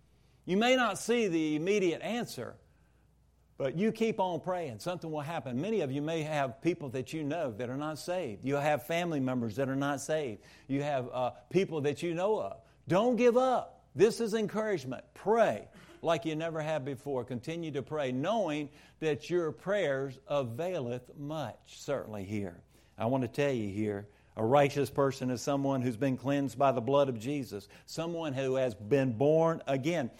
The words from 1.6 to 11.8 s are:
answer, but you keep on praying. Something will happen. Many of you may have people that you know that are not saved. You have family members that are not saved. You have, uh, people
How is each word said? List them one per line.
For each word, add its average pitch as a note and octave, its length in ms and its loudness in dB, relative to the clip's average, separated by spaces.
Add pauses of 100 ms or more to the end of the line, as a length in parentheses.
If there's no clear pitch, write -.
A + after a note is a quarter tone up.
answer, D#3+ 540 -6 (1000)
but C3+ 200 -2
you G#3+ 160 2
keep A3+ 260 0
on F3+ 220 0
praying. D3+ 380 -4
Something E3+ 300 -8
will D3+ 120 -4
happen. C#3 400 -4
Many G#3+ 180 0
of C#3+ 100 -2
you C#3+ 120 -2
may D#3+ 220 -2
have C#3+ 380 -2
people D#3 280 -2
that C3 240 -6
you D#3+ 100 -6
know C#3+ 280 -2
that A#2 180 -6
are B2+ 80 -6
not D3+ 200 -6
saved. F3 460 -6
You C#3 120 0
have C#3+ 300 0
family E3 360 0
members B2 340 0
that C3 140 0
are C3+ 80 -2
not C#3 240 -2
saved. D3+ 400 -4 (260)
You C#3 160 -2
have, C3+ 300 -2
uh, B2 180 0 (180)
people E3 320 0